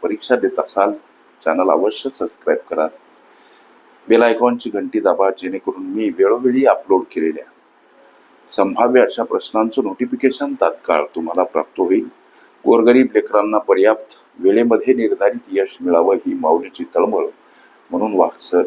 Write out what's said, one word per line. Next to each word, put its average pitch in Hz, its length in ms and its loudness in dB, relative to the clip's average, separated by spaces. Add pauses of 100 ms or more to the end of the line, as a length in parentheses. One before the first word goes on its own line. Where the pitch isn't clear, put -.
परीक्षा 107 340 -2
देत 98 220 -2
असाल, 101 340 0 (520)
चॅनल 90 260 0
अवश्य 98 400 -2
सबस्क्राईब - 480 -6 (120)
करा, 78 160 -2 (1200)
बेल 117 140 6
आयकॉनची 120 480 0
घंटी 98 300 -4
दाबा, 98 380 2
जेणेकरून 92 440 -8
मी 101 260 -4
वेळोवेळी 120 580 2
अपलोड 95 360 2 (100)
केलेल्या 80 320 -4 (1040)
संभाव्य 117 520 2
अशा 110 220 0
प्रश्नांचं 113 600 -2
नोटिफिकेशन 127 760 -4
तात्काळ 82 440 0 (100)
तुम्हाला 85 280 -2
प्राप्त - 380 -4
होईल. 95 280 0 (560)
गोरगरीब 117 500 4
लेकरांना 107 440 0
पर्याप्त 101 560 2 (260)
वेळेमध्ये 113 540 2
निर्धारित 107 580 -2
यश 98 280 -2
मिळावं 90 360 2
ही 90 240 -6
माऊलीची 87 440 -2 (100)
तळमळ, 92 320 0 (640)
म्हणून 101 240 -4
वाकसर 87 520 0